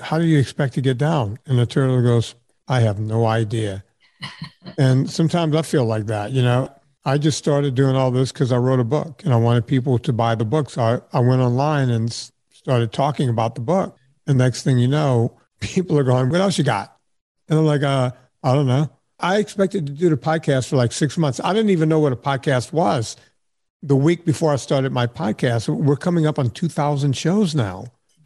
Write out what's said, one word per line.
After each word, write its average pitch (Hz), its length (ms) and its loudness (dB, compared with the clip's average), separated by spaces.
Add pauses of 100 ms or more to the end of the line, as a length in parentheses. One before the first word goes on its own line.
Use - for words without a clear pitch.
how - 180 -4
do 170 60 0
you 160 140 4
expect 135 360 -2
to 151 60 -4
get 131 180 0
down?" 139 480 -2
And 127 120 0
the 120 80 2
turtle 131 360 0
goes, 120 320 2 (340)
"I 127 120 2
have 107 180 2
no 110 280 0
idea." 110 600 -2
<laughs> - 440 -20 (460)
And 131 300 4
sometimes 165 460 0
I 160 80 2
feel 143 220 0
like 110 220 -2
that, 107 260 -4
you 131 100 0
know. 123 260 2 (360)
I 139 140 0
just 147 200 0
started 143 380 0
doing 135 200 2
all 131 140 2
this 127 220 0
'cause 123 180 -2
I 127 60 2
wrote 127 240 2
a 123 40 2
book 147 400 -4
and 151 80 2
I 120 40 4
wanted 117 300 2
people 131 340 0
to - 120 -4
buy 117 220 0
the 113 100 -2
book. 135 260 -2
So 135 120 -4
I, 120 340 -2
I 139 40 2
went 127 200 2
online 131 480 0
and 113 220 -2
s-, - 220 -14 (180)
started 120 420 -2
talking 135 360 -2
about 113 260 -2
the - 60 -10
book. 165 360 -2 (300)
And 139 120 2
next 127 260 0
thing 127 140 2
you 123 100 2
know, 135 500 0 (100)
<laughs> - 120 -20
people 180 360 -2
are 143 80 2
going, 127 260 2
"What 175 100 0
else 196 180 0
you 147 60 2
got?" 107 320 -4 (520)
And 156 120 2
I'm 156 40 2
like, 147 200 2
"Uh, 135 260 0 (320)
I 131 120 2
don't 143 120 2
know." 131 240 0 (300)
I 185 180 0
expected 196 480 -2
to 143 80 -8
do 170 160 2
the 151 80 2
podcast 156 500 0
for, 151 80 -2
like, 120 160 2
six - 240 -2
months. 151 260 0
I 175 120 0
didn't 214 160 2
even 160 180 2
know 160 120 2
what 147 120 2
a 120 40 -4
podcast 135 580 -2
was. 156 420 -2 (640)
The 139 140 2
week 165 300 2
before 151 260 2
I 143 40 2
started 135 360 -2
my 123 140 0
podcast, 127 680 -4
we're 147 220 2
coming 170 300 0
up 151 120 -2
on 127 120 0
two - 180 -4
thousand 143 480 -2
shows 175 380 0
now, 104 320 -4 (400)